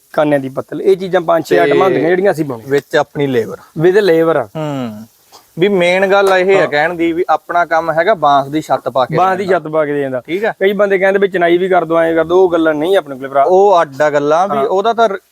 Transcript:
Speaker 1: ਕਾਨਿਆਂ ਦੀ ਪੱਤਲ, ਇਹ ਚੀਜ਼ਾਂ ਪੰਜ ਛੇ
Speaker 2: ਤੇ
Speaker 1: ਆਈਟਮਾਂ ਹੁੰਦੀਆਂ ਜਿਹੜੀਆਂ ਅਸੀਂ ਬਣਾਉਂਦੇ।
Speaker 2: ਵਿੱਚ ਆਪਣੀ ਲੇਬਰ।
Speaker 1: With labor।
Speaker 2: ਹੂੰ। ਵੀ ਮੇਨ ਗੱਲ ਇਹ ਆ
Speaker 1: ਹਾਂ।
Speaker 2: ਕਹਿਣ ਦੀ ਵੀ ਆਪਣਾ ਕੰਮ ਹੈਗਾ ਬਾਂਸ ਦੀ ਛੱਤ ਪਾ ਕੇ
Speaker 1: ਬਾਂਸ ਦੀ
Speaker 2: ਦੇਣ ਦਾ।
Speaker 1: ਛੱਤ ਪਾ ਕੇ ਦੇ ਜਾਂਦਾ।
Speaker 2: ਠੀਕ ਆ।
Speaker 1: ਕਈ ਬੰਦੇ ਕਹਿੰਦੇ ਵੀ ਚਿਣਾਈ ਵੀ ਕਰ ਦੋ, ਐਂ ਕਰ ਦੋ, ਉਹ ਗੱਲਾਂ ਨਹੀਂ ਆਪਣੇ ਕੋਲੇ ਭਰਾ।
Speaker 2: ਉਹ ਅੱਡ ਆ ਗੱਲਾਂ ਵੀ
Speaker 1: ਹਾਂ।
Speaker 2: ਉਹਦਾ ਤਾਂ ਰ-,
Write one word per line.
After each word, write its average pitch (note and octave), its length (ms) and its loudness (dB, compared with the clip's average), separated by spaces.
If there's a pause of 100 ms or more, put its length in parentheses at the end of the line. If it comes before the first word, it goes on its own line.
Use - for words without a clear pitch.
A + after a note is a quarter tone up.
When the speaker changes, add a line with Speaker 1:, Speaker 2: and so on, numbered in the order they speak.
(140)
Speaker 1:
ਕਾਨਿਆਂ D3 260 0
ਦੀ C3+ 100 -8
ਪੱਤਲ, C3+ 320 -10
ਇਹ F#3+ 160 2
ਚੀਜ਼ਾਂ F3+ 240 -2
ਪੰਜ E3 240 0
ਛੇ - 100 0
Speaker 2:
ਤੇ F3 60 4
Speaker 1:
ਆਈਟਮਾਂ - 260 2
ਹੁੰਦੀਆਂ C3 220 0
ਜਿਹੜੀਆਂ F#3 220 2
ਅਸੀਂ D#3 140 -4
ਬਣਾਉਂਦੇ। B2+ 260 -8
Speaker 2:
ਵਿੱਚ C#3+ 240 -2
ਆਪਣੀ C#3+ 320 -2
ਲੇਬਰ। A2+ 300 -2 (240)
Speaker 1:
With F3+ 160 4
labor। E3 580 2
Speaker 2:
ਹੂੰ। C3 480 -8 (560)
ਵੀ F3 80 2
ਮੇਨ F#3 440 2
ਗੱਲ G3 280 2
ਇਹ G3 180 2
ਆ F#3 40 4
Speaker 1:
ਹਾਂ। D3 60 0
Speaker 2:
ਕਹਿਣ D3 260 0
ਦੀ E3+ 180 -2
ਵੀ F3 180 -2
ਆਪਣਾ E3+ 360 0
ਕੰਮ D#3+ 260 -2
ਹੈਗਾ E3+ 220 0
ਬਾਂਸ C#3+ 340 2
ਦੀ D3+ 140 -4
ਛੱਤ C3+ 280 -4
ਪਾ B2+ 160 0
ਕੇ D#3 120 -4
Speaker 1:
ਬਾਂਸ F#3 200 0
ਦੀ G3 60 -6
Speaker 2:
ਦੇਣ F#3 80 -2
ਦਾ। F3+ 80 2
Speaker 1:
ਛੱਤ D#3 80 -12
ਪਾ D#3 180 0
ਕੇ D3 80 -4
ਦੇ C#3+ 80 -2
ਜਾਂਦਾ। C3 240 -6
Speaker 2:
ਠੀਕ G3 200 -6
ਆ। F#3+ 140 -2
Speaker 1:
ਕਈ G3 140 0
ਬੰਦੇ G3+ 240 0
ਕਹਿੰਦੇ G3 220 2
ਵੀ G3 80 2
ਚਿਣਾਈ F3 300 2
ਵੀ F#3 120 0
ਕਰ F3 160 2
ਦੋ, E3 140 0
ਐਂ E3 160 0
ਕਰ E3 80 2
ਦੋ, F3 200 2
ਉਹ F3+ 80 2
ਗੱਲਾਂ D#3+ 220 2
ਨਹੀਂ E3 240 0
ਆਪਣੇ D3 180 -4
ਕੋਲੇ C3 140 -12
ਭਰਾ। - 140 2
Speaker 2:
ਉਹ F#3 380 4
ਅੱਡ C#3+ 200 -4
ਆ D3+ 80 2
ਗੱਲਾਂ D3 380 0
ਵੀ G3+ 100 -4
Speaker 1:
ਹਾਂ। - 80 -2
Speaker 2:
ਉਹਦਾ G3 280 0
ਤਾਂ A3 160 0
ਰ-, F#3+ 100 -8 (120)